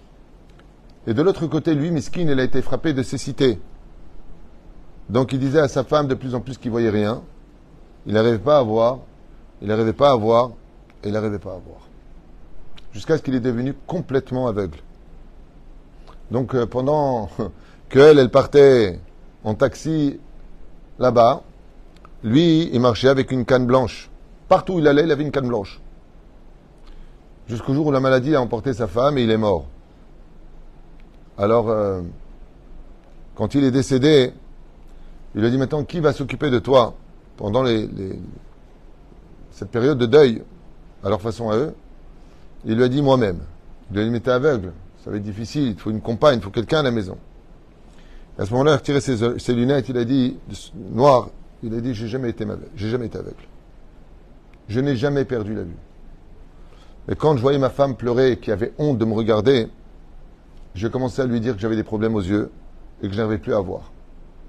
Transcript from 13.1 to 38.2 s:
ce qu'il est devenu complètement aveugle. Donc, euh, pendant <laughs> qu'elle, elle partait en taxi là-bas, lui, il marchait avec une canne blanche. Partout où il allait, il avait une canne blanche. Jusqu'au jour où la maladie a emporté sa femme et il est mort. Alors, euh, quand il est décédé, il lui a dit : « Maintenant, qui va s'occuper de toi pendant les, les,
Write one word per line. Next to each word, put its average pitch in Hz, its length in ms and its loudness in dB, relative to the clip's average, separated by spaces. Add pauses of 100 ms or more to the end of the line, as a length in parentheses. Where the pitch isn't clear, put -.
ce - 60 -6
qu'il 131 120 -2
est 131 40 0
devenu 123 340 -4 (140)
complètement 131 600 -4
aveugle. 98 320 -4 (1500)
Donc, 123 240 -4
euh, 120 100 2
pendant 131 640 -2 (300)
<laughs> - 300 -20
qu'elle, 147 300 10
elle 127 120 6
partait 127 680 6 (440)
en 110 100 -4
taxi 143 640 -2 (800)
là-bas, 120 460 4 (800)
lui, 160 500 4
il 120 60 2
marchait 123 300 4
avec 135 220 2
une 127 140 -2
canne 127 200 2
blanche. 123 440 0 (380)
Partout 185 260 2
où 175 60 0
il 151 80 4
allait, 143 160 4
il 165 80 2
avait 143 120 0
une 143 80 -6
canne 131 160 -2
blanche. 110 340 -6 (1700)
Jusqu'au 117 260 -4
jour 151 140 0
où 147 40 0
la 131 80 2
maladie 131 360 4
a 135 60 2
emporté 117 320 -4
sa 107 140 -4
femme 127 300 0
et 127 60 2
il 110 80 2
est 110 60 4
mort. 98 280 0 (1700)
Alors, 110 320 2
euh, 101 320 -2 (1300)
quand 107 200 -4
il 143 80 4
est 131 80 4
décédé, 131 600 4 (1040)
il 104 80 -2
lui 113 60 2
a 120 40 2
dit : « 131 80 0
Maintenant, 143 240 -2
qui 175 160 -8
va 147 140 2
s'occuper 135 360 -4
de 123 100 2
toi 123 360 4 (420)
pendant 107 240 -2
les, 113 260 0
les, 98 320 -10 (1300)